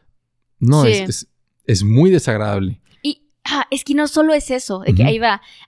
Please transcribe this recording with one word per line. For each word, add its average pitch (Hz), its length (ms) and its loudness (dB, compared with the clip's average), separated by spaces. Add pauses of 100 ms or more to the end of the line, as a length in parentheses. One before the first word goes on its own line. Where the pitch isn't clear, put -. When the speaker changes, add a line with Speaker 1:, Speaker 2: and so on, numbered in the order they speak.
(600)
Speaker 1:
No, 139 240 4
Speaker 2:
Sí. 117 80 4
Speaker 1:
es, 95 180 -2
es, - 180 -10 (380)
es 98 180 0
muy 127 280 4
desagradable. 104 720 -2 (220)
Speaker 2:
Y, 294 200 -8 (220)
ah, 285 260 -6
es 277 140 -6
que 285 80 -4
no 294 140 0
solo 311 260 2
es 294 180 -2
eso, 254 280 -6
de 190 140 0
que 92 100 2
Speaker 1:
Ujú. 127 60 4
Speaker 2:
ahí 226 100 -2
va. 220 220 -2 (260)